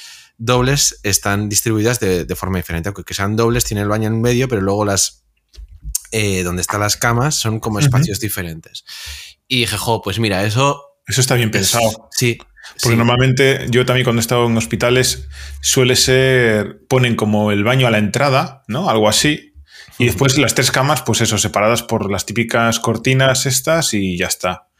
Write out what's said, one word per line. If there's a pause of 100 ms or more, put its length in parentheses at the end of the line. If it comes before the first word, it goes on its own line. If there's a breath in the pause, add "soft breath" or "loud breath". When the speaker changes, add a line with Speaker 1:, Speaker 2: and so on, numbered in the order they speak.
(380 loud breath)
Speaker 1:
dobles
están
distribuidas
de,
de
forma
diferente.
Aunque
que
sean
dobles,
tiene
el
baño
en
medio,
pero
luego
las, (880)
eh,
donde
están
las
camas
son
como
Speaker 2:
Ujú.
Speaker 1:
espacios
diferentes. (640 loud breath)
Y
dije,
"Jo,
pues
mira,
eso (100)
Speaker 2:
Eso
está
bien
Speaker 1:
es".
Speaker 2:
pensado.
Speaker 1:
Sí, (360 loud breath)
Speaker 2:
Porque
Speaker 1:
sí.
Speaker 2:
normalmente
yo
también
cuando
he
estado
en
hospitales (340 loud breath)
suele
ser,
ponen
como
el
baño
a
la
entrada,
¿no?
Algo
así. (500 loud breath)
Y
Speaker 1:
Ujú.
Speaker 2:
después
las
tres
camas,
pues
eso,
separadas
por
las
típicas
cortinas
estas
y
ya
está. (100)